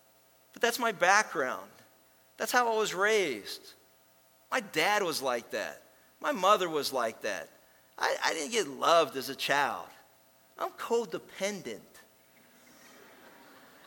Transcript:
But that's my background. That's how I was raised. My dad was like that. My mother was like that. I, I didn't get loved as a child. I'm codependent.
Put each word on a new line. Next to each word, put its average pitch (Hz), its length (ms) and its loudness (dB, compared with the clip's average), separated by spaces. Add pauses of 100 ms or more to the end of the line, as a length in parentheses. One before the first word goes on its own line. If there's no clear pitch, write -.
(520)
But - 80 -20
that's 233 180 2
my 226 140 0
background. 160 760 2 (680)
That's - 160 -4
how 247 180 4
I 220 60 0
was 196 180 0
raised. 180 800 0 (760)
My 254 100 0
dad 196 420 0
was 143 200 -2
like 123 300 -2
that. 95 280 -6 (400)
My 294 120 -2
mother 190 360 4
was 147 240 -2
like 117 300 -2
that. 95 260 -6 (500)
I, - 240 0
I 147 120 0
didn't 233 180 -6
get 202 160 0
loved 139 480 4
as 127 140 -6
a 131 40 -8
child. 120 540 -2 (680)
I'm 359 140 -6
codependent. 196 1080 -6 (2000)